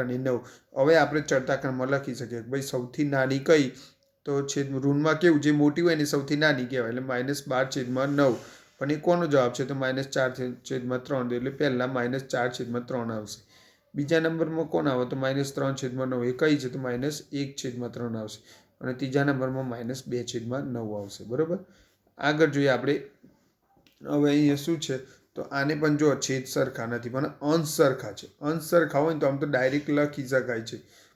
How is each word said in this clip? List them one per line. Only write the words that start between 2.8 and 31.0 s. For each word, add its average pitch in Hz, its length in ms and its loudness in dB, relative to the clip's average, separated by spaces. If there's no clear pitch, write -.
નાની 135 260 2
કઈ? 147 180 6
તો 147 60 -2
છેદ 139 280 -2
ઋણમાં 151 400 4
કેવું? 165 180 8
જે 147 200 4
મોટી 147 260 4
હોય 165 140 4
ને 147 140 0
સૌથી 143 280 0
નાની 139 300 2
કહેવાય, 117 200 0
એટલે 127 200 -4
માઇનસ 131 280 -2
બાર 131 120 2
છેદમાં 131 420 0
નવ. 135 160 6
પણ 139 140 -2
એ 151 140 -2
કોનો 175 260 4
જવાબ 127 240 4
છે? 139 140 -2
તો 143 40 -4
માઇનસ 135 420 -2
ચાર 131 200 2
છેદ-, 127 220 -6
છેદમાં 123 380 -4
ત્રણ, 123 320 -2
એટલે 131 220 -4
પહેલાં 131 360 0
માઇનસ 127 380 -2
ચાર 123 220 2
છેદમાં 120 340 -4
ત્રણ 117 260 -4
આવશે. 107 240 -12
બીજા 147 260 2
નંબરમાં 160 540 -2
કોણ 156 180 2
આવે? 123 160 0
તો 143 80 -6
માઇનસ 135 400 -2
ત્રણ 135 240 -2
છેદમાં 131 300 -4
નવ. 123 180 0
એ 127 40 0
કઈ 156 200 4
છે? 127 60 -4
તો 131 100 -8
માઇનસ 131 440 -4
એક 139 240 -6
છેદમાં 120 400 -8
ત્રણ 117 240 -6
આવશે. 107 180 -10
અને 127 140 -4
ત્રીજા 135 300 0
નંબરમાં 131 480 -2
માઇનસ 120 360 -8
બે 120 160 -4
છેદમાં 123 500 -6
નવ 107 260 -6
આવશે, 104 320 -12
બરાબર? 160 260 0
આગળ 151 360 2
જોઈએ 139 220 4
આપણે. 139 180 0
હવે 147 300 2
અહીંયા 143 340 4
શું 165 220 -2
છે? 135 100 -4
તો 143 80 -8
આને 143 240 0
પણ 151 140 4
જો 151 120 4
છેદ 131 300 -2
સરખા 127 320 -2
નથી, 117 280 -6
પણ 139 160 -2
અંશ 160 260 2
સરખા 127 360 2
છે. - 140 -16
અંશ 160 240 -4
સરખા 151 320 4
હોય 165 100 2
ને 147 60 -4
તો 147 80 2
આમ 139 100 0
તો 151 80 -4
ડાયરેક્ટ 135 420 0
લખી 147 340 0
શકાય 120 380 0
છે, 113 100 -10